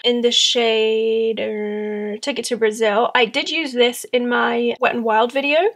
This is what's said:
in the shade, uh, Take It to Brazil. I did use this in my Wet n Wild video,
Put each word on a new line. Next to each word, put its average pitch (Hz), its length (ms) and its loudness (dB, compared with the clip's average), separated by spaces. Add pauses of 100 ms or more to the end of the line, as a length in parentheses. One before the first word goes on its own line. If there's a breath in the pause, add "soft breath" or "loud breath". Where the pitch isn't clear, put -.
in 240 180 0
the 240 100 2
shade, 220 1080 2
uh, 208 840 -4
Take 269 180 -6
It 233 60 -6
to 240 120 -4
Brazil. 220 560 2
I 247 120 4
did 269 240 -2
use 302 240 -4
this 240 320 0
in 240 220 -2
my 240 520 0
Wet - 160 2
n 233 80 -4
Wild 226 280 2
video, 285 280 0 (160)